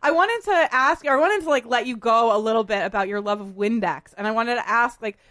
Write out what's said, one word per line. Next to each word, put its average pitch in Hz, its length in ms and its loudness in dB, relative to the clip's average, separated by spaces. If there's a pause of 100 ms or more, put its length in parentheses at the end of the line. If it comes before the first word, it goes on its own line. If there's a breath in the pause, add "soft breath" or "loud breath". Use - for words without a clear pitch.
I 294 100 2
wanted 392 340 0
to 339 280 2
ask, 269 320 0
or 285 60 -2
I 269 80 4
wanted 370 240 2
to, 320 60 -4
like, 262 160 0
let 240 200 -2
you 247 120 -6
go 226 380 2
a 214 40 0
little 220 240 0
bit 196 220 -2
about 196 240 -2
your 208 100 -4
love 208 220 -4
of 196 80 -14
Windex, 196 680 -4
and 202 80 -6
I 214 60 -2
wanted 233 240 0
to 240 140 -4
ask, 233 320 0
like, 214 160 -8 (140)